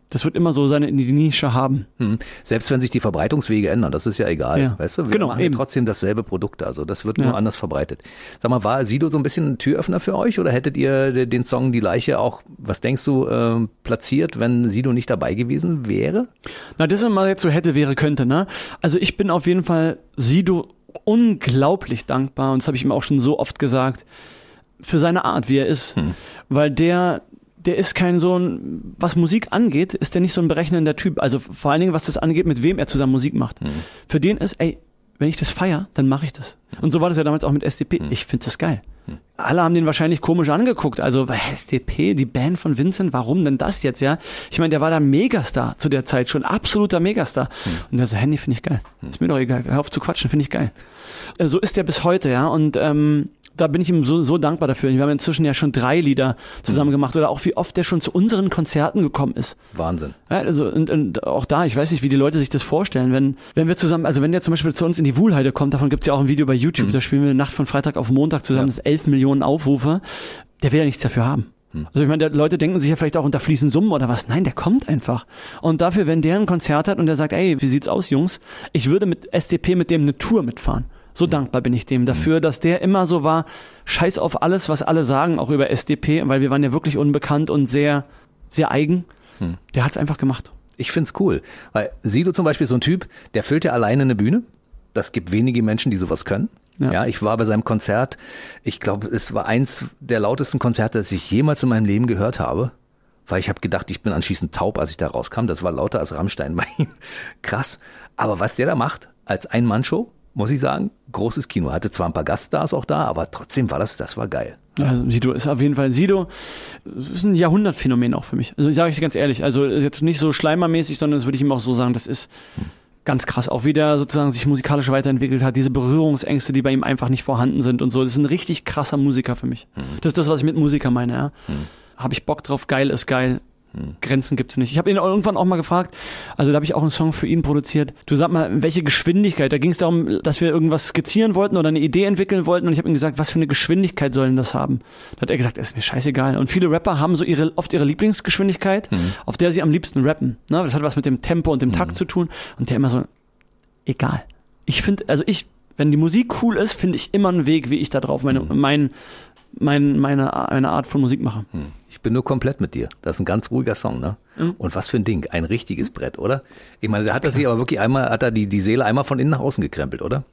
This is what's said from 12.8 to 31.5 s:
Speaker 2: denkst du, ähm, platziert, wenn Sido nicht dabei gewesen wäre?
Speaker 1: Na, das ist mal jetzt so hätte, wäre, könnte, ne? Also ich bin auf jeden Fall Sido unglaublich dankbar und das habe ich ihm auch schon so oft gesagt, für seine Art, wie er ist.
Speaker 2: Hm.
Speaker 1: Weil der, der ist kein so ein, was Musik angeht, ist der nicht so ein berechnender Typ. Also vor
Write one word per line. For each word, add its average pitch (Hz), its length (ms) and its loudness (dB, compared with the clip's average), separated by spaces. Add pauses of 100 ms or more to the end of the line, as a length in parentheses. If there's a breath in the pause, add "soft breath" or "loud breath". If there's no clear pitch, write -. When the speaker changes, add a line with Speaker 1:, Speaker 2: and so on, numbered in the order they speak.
Speaker 2:
denkst 127 240 -2
du, 131 240 2
ähm, 117 400 0 (160)
platziert, 135 560 -2
wenn 120 260 2
Sido 120 240 0
nicht 120 180 -2
dabei 87 260 -2
gewesen 139 520 -2
wäre? 160 400 0 (500 loud breath)
Speaker 1:
Na, 160 80 2
das 196 160 2
ist 233 80 2
mal 190 200 2
jetzt 190 140 -2
so 175 60 2
hätte, 160 260 2
wäre, 139 200 2
könnte, 139 300 0
ne? 151 200 2 (360 loud breath)
Also 160 180 2
ich 185 160 -2
bin 202 140 0
auf 170 180 0
jeden 180 160 2
Fall 160 360 0 (180)
Sido 165 500 2 (360)
unglaublich 175 1040 2
dankbar 135 460 -2
und 131 100 2
das - 40 -8
habe 143 100 0
ich 131 60 -4
ihm 143 80 0
auch 131 120 0
schon 143 160 2
so 131 180 2
oft - 220 -4
gesagt, 131 460 0 (760 loud breath)
für - 160 0
seine 170 280 2
Art, 117 240 -2
wie 135 80 4
er 135 100 2
ist. - 280 -2
Speaker 2:
Hm. - 180 -2 (360 loud breath)
Speaker 1:
Weil 147 220 2
der, 170 500 2 (360)
der - 200 -2
ist - 160 0
kein 180 260 2
so 180 200 2
ein, 82 580 -6
was 160 180 -2
Musik 175 360 2
angeht, 185 420 2
ist - 220 -4
der 175 60 2
nicht 180 120 2
so 180 80 0
ein 165 60 4
berechnender 160 480 0
Typ. - 260 -2
Also 131 180 0
vor - 320 -4